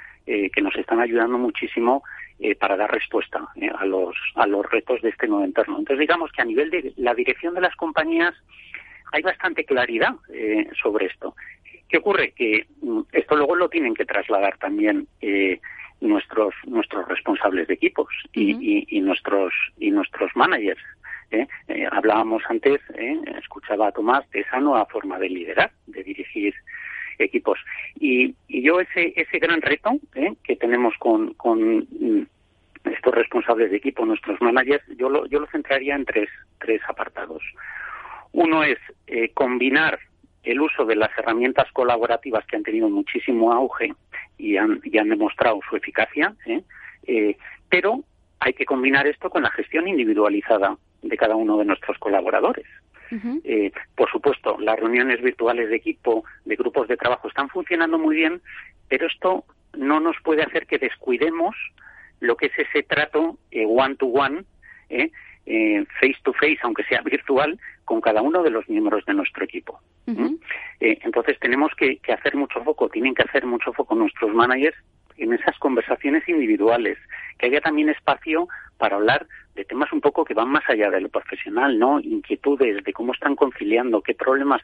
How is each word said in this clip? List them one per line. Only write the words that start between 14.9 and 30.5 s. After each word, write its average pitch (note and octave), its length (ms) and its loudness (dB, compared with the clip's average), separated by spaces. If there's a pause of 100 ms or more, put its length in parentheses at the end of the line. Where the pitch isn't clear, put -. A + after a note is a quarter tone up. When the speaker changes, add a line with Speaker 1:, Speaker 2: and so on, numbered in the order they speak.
Speaker 1:
eh, G2 400 0 (400)
nuestros, G#2 560 0 (100)
nuestros - 420 -4
responsables F2+ 600 -2
de F#2 80 0
equipos - 320 0 (260)
y, G#2+ 200 2
Speaker 2:
Ujú. A#3 100 -6
Speaker 1:
y, G#2 260 0
y G#2 120 -2
nuestros, F#2+ 520 0 (240)
y - 140 0
nuestros - 440 -2
managers, B2 460 0 (480)
¿eh? - 180 -2 (200)
Eh, - 240 -4
hablábamos G#2+ 580 2
antes, - 320 2 (140)
¿eh? - 240 -4 (180)
Escuchaba - 520 -2
a - 20 0
Tomás A#2+ 400 0
de - 80 -4
esa B2+ 200 -4
nueva C3+ 280 2
forma F#2+ 320 -6
de F#2+ 100 -2
liderar, F2+ 400 -2 (160)
de F#2+ 180 -12
dirigir G2+ 520 -6 (640)
equipos. - 400 0 (400)
Y, C4 340 2 (140)
y B2+ 160 -4
yo E3 160 4
ese, F3+ 360 -2
ese E3+ 220 -2
gran E3 240 0
reto, D3+ 300 0 (240)
¿eh? D4 180 0 (100)
que - 120 0